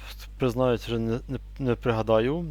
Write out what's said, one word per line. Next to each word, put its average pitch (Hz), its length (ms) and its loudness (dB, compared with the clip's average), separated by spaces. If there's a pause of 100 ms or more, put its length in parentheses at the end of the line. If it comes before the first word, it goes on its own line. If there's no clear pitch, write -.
(380)
признаюсь, 123 480 2
вже 117 120 -2
не, 113 300 0
не, 127 100 -6 (200)
не 127 160 2
пригадаю, 113 760 2